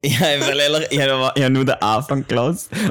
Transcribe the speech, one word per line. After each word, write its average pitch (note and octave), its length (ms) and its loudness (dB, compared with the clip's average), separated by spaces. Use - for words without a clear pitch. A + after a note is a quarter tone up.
Ja, C3 160 0
weil D3 380 0
ehrlich, D3+ 320 0
ich C#3+ 100 0
habe, C3+ 360 2
ich C#3 60 2
habe C3 120 2
nur C3 100 2
den B2+ 120 2
Anfang B2+ 500 -2
gehört. A#2+ 420 -2